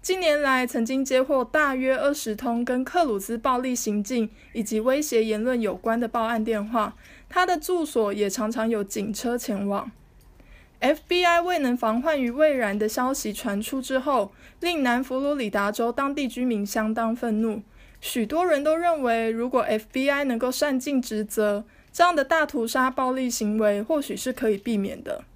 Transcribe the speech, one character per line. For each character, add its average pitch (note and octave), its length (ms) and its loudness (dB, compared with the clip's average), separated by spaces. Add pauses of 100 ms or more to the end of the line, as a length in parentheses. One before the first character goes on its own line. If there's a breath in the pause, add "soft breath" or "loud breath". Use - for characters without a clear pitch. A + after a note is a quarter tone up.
近 F#4 180 -2
年 D4+ 200 2
来 C4 280 2
曾 A#3 180 -2
经 C4 180 0
接 C4 180 2
获 C4+ 220 2
大 C#4+ 300 2
约 C4 240 0
二 C#4+ 160 2
十 A3 220 -4
通 A#3 280 -2
跟 B3+ 220 0
克 F4 180 2
鲁 A3+ 140 0
兹 A3+ 220 -6
暴 B3+ 180 2
力 B3+ 180 -2
行 G#3 280 -2
径 A3+ 260 -2 (240 loud breath)
以 A#3 80 -4
及 G#3+ 180 -2
威 C4 220 2
胁 A#3+ 220 2
言 G#3+ 200 -2
论 B3+ 160 0
有 G3+ 160 -2
关 A3+ 240 0
的 A#3 80 -2
报 A3+ 180 -2
案 A3+ 180 0
电 A3 200 -2
话， G#3+ 320 -2 (320 loud breath)
他 F4+ 160 2
的 F4+ 140 2
住 E4+ 260 0
所 A3 300 0
也 G#3 160 0
常 G#3+ 220 -2
常 A3+ 180 0
有 G#3+ 140 0
警 G3+ 280 -6
车 A#3+ 240 -4
前 G3+ 320 -4
往。 G3+ 240 -4 (840 soft breath)
F C#4+ 300 2
B F4+ 180 4
I E4+ 160 6
未 F4 160 0
能 B3+ 180 2
防 A3+ 240 0
患 D4 220 0
于 A#3+ 80 0
未 D4 260 4
然 G#3 220 0
的 G#3+ 100 0
消 B3+ 240 0
息 C4+ 220 -4
传 G3+ 260 -4
出 C4 220 -4
之 C4 160 -2
后， B3+ 340 0 (280 loud breath)
令 E4 240 0
南 B3 200 2
佛 C4 160 -4
罗 C#4+ 140 0
里 B3+ 160 -2
达 G3+ 220 0
州 A#3 200 0
当 C#4 220 -2
地 C#4+ 140 -2
居 B3 180 -4
民 A3 180 0
相 A3 300 -2
当 A3+ 220 0
愤 A3 260 -2
怒。 G#3+ 220 -2 (360 soft breath)
许 A3+ 280 -4
多 D#4+ 180 0
人 D4 180 2
都 D#4 140 2
认 E4 240 0
为， A3+ 300 0
如 A#3 180 -2
果 B3 120 2
F A3 300 0
B C4 160 0
I C#4 160 2
能 B3 140 0
够 B3 140 0
善 C4+ 280 0
尽 C4+ 220 0
职 G#3+ 240 -4
责， G#3 400 0 (260 soft breath)
这 - 120 4
样 F4 120 4
的 C#4+ 80 2
大 D#4 220 2
屠 C4+ 220 -2
杀 B3+ 240 2
暴 B3+ 220 0
力 C4 140 -2
行 G#3+ 300 -2
为 G#3 240 2
或 D4 180 0
许 - 160 -6
是 - 160 -4
可 A#3 200 0
以 G3 80 2
避 A#3 180 -2
免 G3 260 -4
的。 - 200 -8 (120)